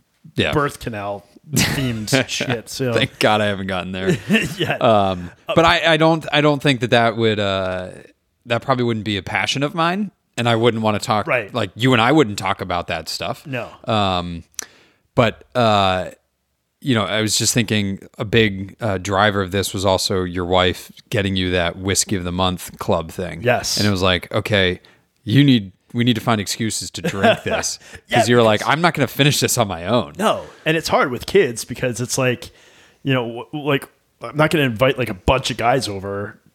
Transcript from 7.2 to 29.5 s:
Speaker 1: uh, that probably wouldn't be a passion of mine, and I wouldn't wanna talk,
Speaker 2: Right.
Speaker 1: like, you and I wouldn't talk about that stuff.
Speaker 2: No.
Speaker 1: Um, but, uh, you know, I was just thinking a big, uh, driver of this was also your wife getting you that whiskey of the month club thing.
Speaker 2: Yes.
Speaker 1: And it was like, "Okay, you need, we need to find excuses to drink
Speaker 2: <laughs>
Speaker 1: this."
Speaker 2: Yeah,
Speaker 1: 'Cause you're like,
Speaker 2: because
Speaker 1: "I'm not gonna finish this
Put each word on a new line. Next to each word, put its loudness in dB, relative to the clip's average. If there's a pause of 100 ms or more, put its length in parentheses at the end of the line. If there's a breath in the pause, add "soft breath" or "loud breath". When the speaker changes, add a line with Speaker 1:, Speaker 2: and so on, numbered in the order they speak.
Speaker 1:
uh, -2 (560)
that -2
probably 0
wouldn't -2
be 0
a -4
passion -2
of -4
mine, -2 (260)
and 0
I 4
wouldn't 2
wanna 2
talk, -2
Speaker 2:
Right. -2
Speaker 1:
like, -2
you 2
and 6
I 4
wouldn't 4
talk -4
about -4
that -6
stuff. -8
Speaker 2:
No. -8 (180)
Speaker 1:
Um, -2 (720 loud breath)
but, 0 (120)
uh, 2 (680)
you -2
know, 2
I 0
was 0
just 0
thinking 0 (200)
a -6
big, 0
uh, -2
driver 2
of -4
this -2
was -4
also 2
your -4
wife 2 (180)
getting -2
you 0
that 0
whiskey -2
of -4
the -4
month -2
club -2
thing. -10
Speaker 2:
Yes. 0
Speaker 1:
And 2
it 2
was 0
like, 0
"Okay, 0 (440 soft breath)
you 4
need, 4 (220)
we -2
need 2
to -2
find 0
excuses -6
to -12
drink 0
Speaker 2:
<laughs> -20
Speaker 1:
this." -4 (280 loud breath)
Speaker 2:
Yeah, 2
Speaker 1:
'Cause 2
you're 6
like, 4
Speaker 2:
because 0
Speaker 1:
"I'm 2
not 2
gonna 0
finish 2
this 0